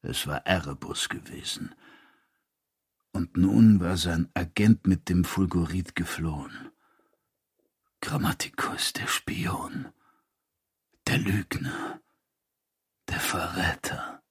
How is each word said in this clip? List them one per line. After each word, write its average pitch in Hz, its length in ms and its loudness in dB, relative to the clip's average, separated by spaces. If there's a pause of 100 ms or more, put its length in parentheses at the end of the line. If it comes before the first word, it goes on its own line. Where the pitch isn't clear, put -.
Es - 260 -6
war 73 180 -6
Erebus 76 640 -2
gewesen. - 640 -10 (1400)
Und 87 240 -4
nun 104 440 8
war 87 160 0
sein 85 380 0
Agent 101 520 4
mit 95 220 2
dem 90 160 4
Fulgurit 87 720 -2
geflohen. 80 760 -6 (1300)
Grammaticus, - 920 -4
der - 160 -6
Spion, - 800 -4 (1200)
der - 100 2
Lügner, - 840 -4 (1080)
der - 120 -4
Verräter. - 1120 -4